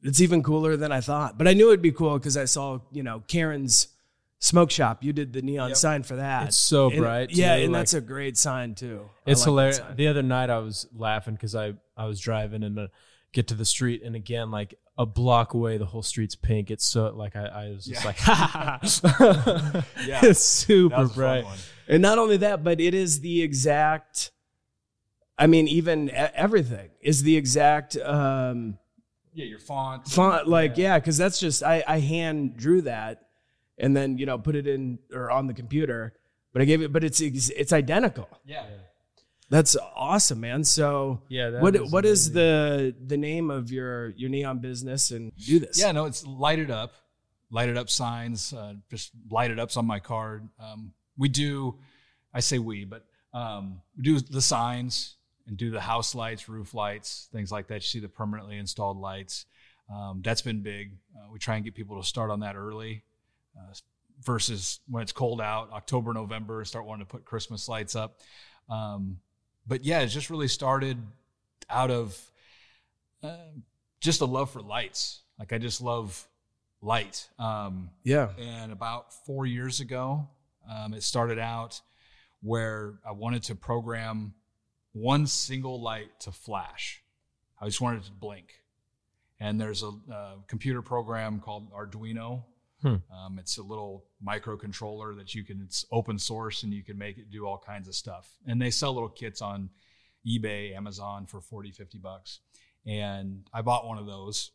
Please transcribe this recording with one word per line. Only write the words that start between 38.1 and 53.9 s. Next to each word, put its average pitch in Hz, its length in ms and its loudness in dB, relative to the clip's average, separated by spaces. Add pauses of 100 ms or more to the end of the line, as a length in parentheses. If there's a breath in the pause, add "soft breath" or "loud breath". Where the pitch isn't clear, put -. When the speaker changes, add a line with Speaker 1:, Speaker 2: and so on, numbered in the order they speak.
Speaker 2:
Yeah. 147 240 -12
Speaker 3:
Yeah. 101 80 -16 (720)
Speaker 1:
That's 151 260 6 (200)
awesome, 139 440 2
man. 120 240 -4
So 143 640 2
Speaker 3:
Yeah, 127 220 -2
that 120 100 0
Speaker 1:
what, 190 140 6
Speaker 3:
is 151 160 -6
Speaker 1:
what 190 140 4
is 196 220 6
Speaker 3:
amazing. 151 60 -2
Speaker 1:
the, 151 640 4 (120)
the 143 100 -2
name 151 340 -2
of 123 200 -6
your, 123 400 -6
your 123 180 -8
neon 135 300 -4
business 127 520 -4
and 113 260 -12
do 139 220 4
this? - 200 -2
Speaker 2:
Yeah, 202 120 4
no, 156 140 0
it's 147 200 -8
Light 143 340 0
It 147 120 -4
Up. 113 220 -6 (580)
Light 117 180 0
It 120 80 0
Up 120 120 -6
signs, 117 640 -4
uh, 104 220 -14 (140)
just - 220 -12 (180)
Light 113 220 2
It 113 80 -6
Up's 117 180 -4
on 117 80 0
my 110 140 0
card. 110 480 -8 (120)
Um, 110 340 -16 (240)
we 139 120 2
do, 139 480 -2 (560 soft breath)
I 123 60 -6
say 127 180 0
we, 110 280 -6
but, 110 200 -18 (280)
um, 101 480 -10 (140)